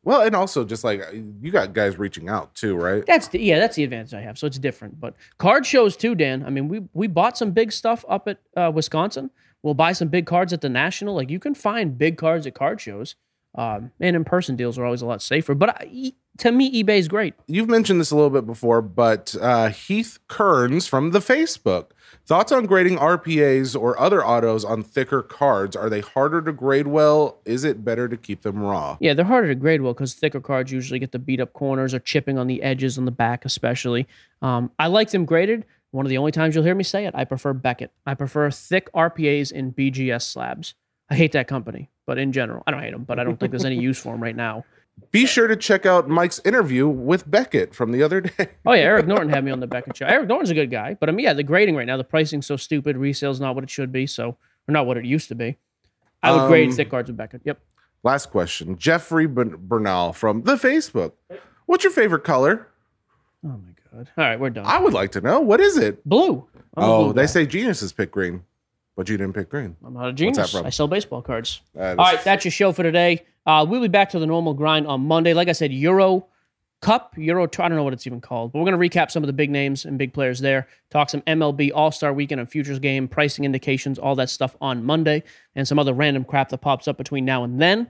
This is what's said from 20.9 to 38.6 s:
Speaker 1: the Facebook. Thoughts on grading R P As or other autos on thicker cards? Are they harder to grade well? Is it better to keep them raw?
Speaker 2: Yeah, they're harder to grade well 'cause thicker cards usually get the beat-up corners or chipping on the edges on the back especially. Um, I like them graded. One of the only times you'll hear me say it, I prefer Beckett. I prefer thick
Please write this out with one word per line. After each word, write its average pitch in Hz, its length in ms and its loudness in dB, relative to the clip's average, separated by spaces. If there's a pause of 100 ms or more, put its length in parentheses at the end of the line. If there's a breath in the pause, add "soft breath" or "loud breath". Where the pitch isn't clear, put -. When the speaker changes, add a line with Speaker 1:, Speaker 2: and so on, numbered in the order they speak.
Speaker 1:
the 196 80 2
Facebook. 247 680 0 (380 soft breath)
Thoughts 190 280 2
on 247 120 2
grading 185 320 4
R 160 200 4
P 156 260 0
As 135 320 2
or 117 240 0
other 170 260 4
autos 113 380 2
on 110 200 -4
thicker 131 380 -2
cards? 101 540 0
Are 104 140 -2
they 104 120 -2
harder 147 400 0
to 156 120 -6
grade 139 340 0
well? 151 580 4
Is 127 200 -2
it 113 180 -2
better 120 240 -2
to 117 80 -6
keep 101 280 -12
them 104 180 -6
raw? 80 400 -4
Speaker 2:
Yeah, 151 120 4
they're 165 120 6
harder 233 240 4
to 131 60 0
grade 143 260 2
well 127 120 -2
'cause 127 200 -6
thicker 143 260 -4
cards 131 320 -4
usually 131 280 -6
get 131 140 -8
the 123 60 -6
beat-up 131 340 -4
corners 135 400 -2
or 127 60 -4
chipping 139 380 -2
on 123 100 -2
the 127 160 -4
edges 131 340 -2
on 127 80 -2
the 123 60 -2
back 120 320 -2
especially. 120 640 -4 (340 soft breath)
Um, 123 380 -2
I 160 80 2
like 214 220 2
them 185 160 0
graded. 196 400 2 (240)
One 135 160 -4
of 135 40 -4
the 131 80 0
only 147 140 0
times 160 240 0
you'll 160 80 4
hear 180 120 4
me 196 80 -2
say 196 220 -4
it, - 100 -6
I 131 100 -4
prefer 135 280 -4
Beckett. 123 380 -4 (140)
I 135 80 -4
prefer 143 380 -2
thick - 420 -4